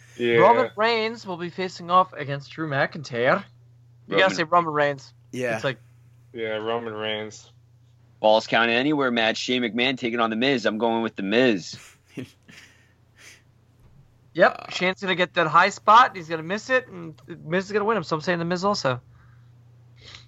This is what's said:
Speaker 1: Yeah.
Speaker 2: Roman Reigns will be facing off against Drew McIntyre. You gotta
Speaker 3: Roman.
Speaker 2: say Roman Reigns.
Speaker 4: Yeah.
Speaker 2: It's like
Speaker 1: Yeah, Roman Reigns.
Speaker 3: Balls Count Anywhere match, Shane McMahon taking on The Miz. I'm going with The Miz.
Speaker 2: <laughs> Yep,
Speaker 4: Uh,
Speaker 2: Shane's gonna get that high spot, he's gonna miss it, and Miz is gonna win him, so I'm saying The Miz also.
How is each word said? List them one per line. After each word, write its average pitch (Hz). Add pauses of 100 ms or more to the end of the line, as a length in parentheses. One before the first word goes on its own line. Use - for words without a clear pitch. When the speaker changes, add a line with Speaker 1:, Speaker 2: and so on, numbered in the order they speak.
(180)
Speaker 1:
Yeah. 120
Speaker 2:
Roman 233
Reigns 220
will 180
be 175
facing 180
off 185
against 139
Drew 160
McIntyre. 143 (640)
You -
gotta 190
Speaker 3:
Roman. 190
Speaker 2:
say 175
Roman 165
Reigns. 143 (180)
Speaker 4:
Yeah. 120
Speaker 2:
It's 107
like 131 (560)
Speaker 1:
Yeah, 113
Roman 113
Reigns. 107 (680)
Speaker 3:
Balls 110
Count 117
Anywhere 135
match, 113
Shane 127
McMahon 120
taking 120
on 113
The 113
Miz. 123
I'm 107
going 113
with 113
The 101
Miz. 110 (380)
Speaker 2:
<laughs> 131 (2000)
Yep, 190 (140)
Speaker 4:
Uh, -
Speaker 2:
Shane's 185
gonna 185
get 180
that 165
high 170
spot, 226
he's 160
gonna 160
miss 202
it, 262
and 170 (320)
Miz 180
is 208
gonna 208
win 226
him, 180
so 160
I'm 156
saying 175
The 170
Miz 175
also. 139 (1300)